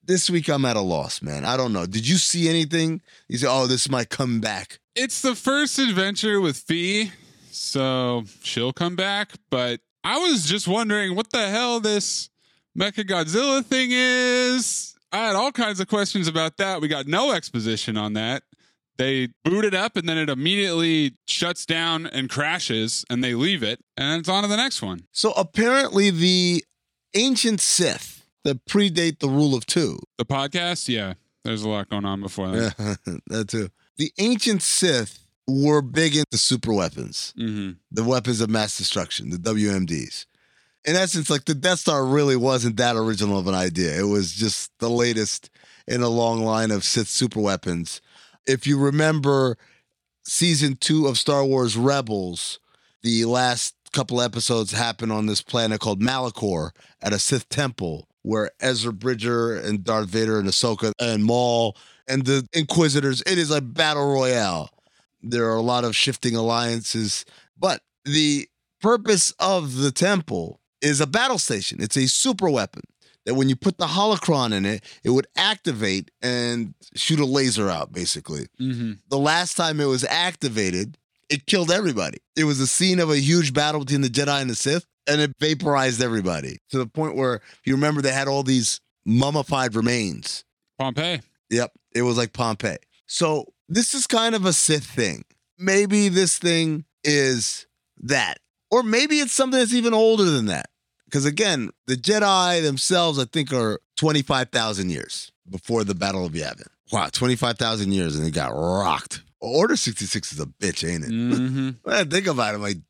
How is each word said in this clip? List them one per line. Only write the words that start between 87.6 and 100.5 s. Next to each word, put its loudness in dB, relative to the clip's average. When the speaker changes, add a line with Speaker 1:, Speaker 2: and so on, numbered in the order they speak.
Speaker 1:
you 2
remember, 2
they 2
had -2
all 0
these 2
mummified 2
remains. -2
Speaker 2:
Pompeii. -4
Speaker 1:
Yep. -2
It 0
was 2
like -2
Pompeii. -2
So -2
this 0
is -2
kind 2
of 0
a 4
Sith 2
thing. -4
Maybe 4
this 2
thing 0
is 0
that. 0
Or 4
maybe 2
it's -2
something 2
that's 2
even 2
older 6
than 2
that. -4